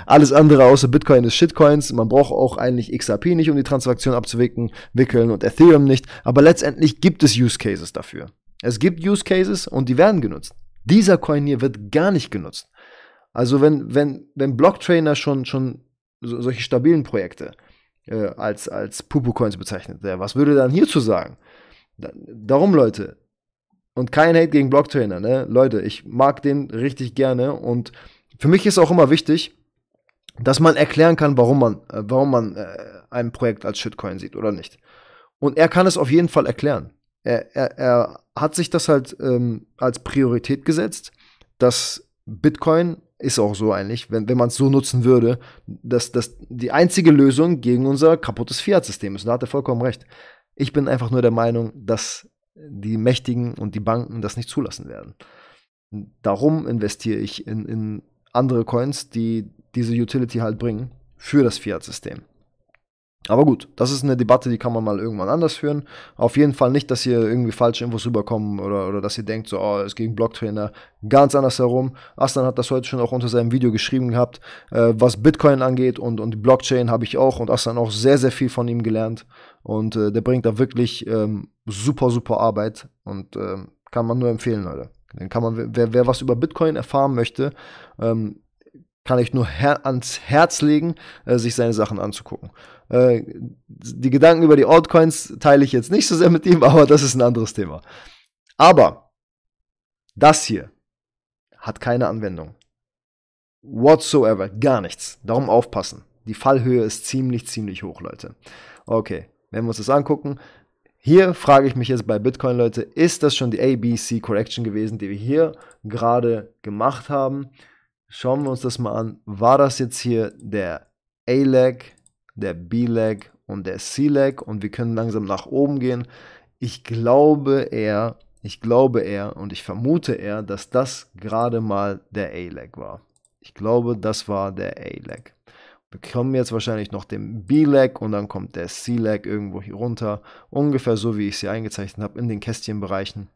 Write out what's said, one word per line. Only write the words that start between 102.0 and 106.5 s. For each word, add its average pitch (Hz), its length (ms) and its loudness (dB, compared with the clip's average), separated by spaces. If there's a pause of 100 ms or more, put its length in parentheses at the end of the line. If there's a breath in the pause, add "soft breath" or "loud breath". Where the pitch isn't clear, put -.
Anwendung. 90 480 -8 (1080)
Whatsoever, 117 840 2
gar 113 320 0
nichts. - 420 -14
Darum 117 280 -2
aufpassen. - 560 -2 (200)
Die 110 80 -10
Fallhöhe 127 500 2